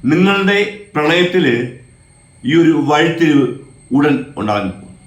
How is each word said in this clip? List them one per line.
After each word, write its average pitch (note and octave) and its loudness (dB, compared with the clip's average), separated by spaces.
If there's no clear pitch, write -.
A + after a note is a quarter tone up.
നിങ്ങളുടെ G3 0
പ്രണയത്തില് E3 0
ഈ C3+ -2
ഒരു D3+ 2
വഴിത്തിരിവ് D3+ 2
ഉടൻ C#3 0
ഉണ്ടാകാൻ G#2 -4
പോകും. - -18